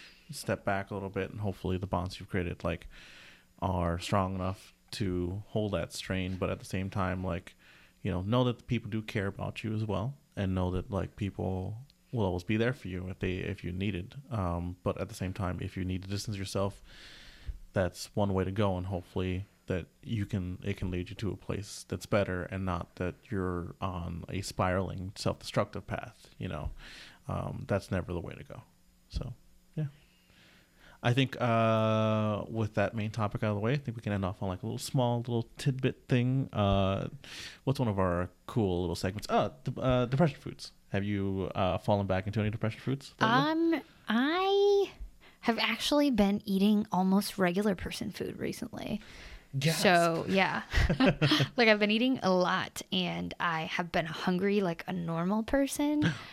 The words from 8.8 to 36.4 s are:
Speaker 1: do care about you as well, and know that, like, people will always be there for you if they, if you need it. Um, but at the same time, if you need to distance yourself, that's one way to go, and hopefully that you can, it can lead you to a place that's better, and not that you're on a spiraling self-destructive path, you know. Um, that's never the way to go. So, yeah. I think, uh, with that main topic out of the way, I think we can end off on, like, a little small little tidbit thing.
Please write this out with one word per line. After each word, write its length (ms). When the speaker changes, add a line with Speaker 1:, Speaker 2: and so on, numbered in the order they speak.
Speaker 1:
do 140
care 240
about 360
you 120
as 100
well, 300
and 200
know 160
that, 180
like, 260
people 640
will 100
always 200
be 120
there 160
for 160
you 220
if 100
they, 160
if 300
you 60
need 220
it. 220
Um, 500
but 200
at 80
the 40
same 200
time, 280
if 140
you 80
need 200
to 60
distance 280
yourself, 440
that's 400
one 200
way 120
to 60
go, 260
and 80
hopefully 600
that 180
you 240
can, 380
it 140
can 120
lead 200
you 80
to 140
a 40
place 540
that's 160
better, 380
and 220
not 300
that 200
you're 520
on 480
a 120
spiraling 720
self-destructive 720
path, 520
you 100
know. 240
Um, 400
that's 240
never 220
the 80
way 140
to 80
go. 180
So, 240
yeah. 100
I 100
think, 260
uh, 1120
with 260
that 200
main 160
topic 320
out 60
of 60
the 60
way, 120
I 40
think 200
we 40
can 120
end 120
off 160
on, 80
like, 140
a 20
little 140
small 400
little 280
tidbit 500
thing. 440